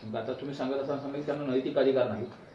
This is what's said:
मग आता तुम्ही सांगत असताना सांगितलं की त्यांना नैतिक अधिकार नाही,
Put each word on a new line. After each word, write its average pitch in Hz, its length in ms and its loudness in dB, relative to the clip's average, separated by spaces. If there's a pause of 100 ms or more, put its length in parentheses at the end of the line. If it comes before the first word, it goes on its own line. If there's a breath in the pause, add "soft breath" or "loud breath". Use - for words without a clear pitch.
मग 110 60 -4
आता 127 180 -2
तुम्ही 135 220 -6
सांगत 131 180 -2
असताना 139 260 -2
सांगितलं 139 260 -6
की 147 60 -2
त्यांना 143 220 -2
नैतिक 135 240 2
अधिकार 131 300 6
नाही, 107 180 -2 (300 soft breath)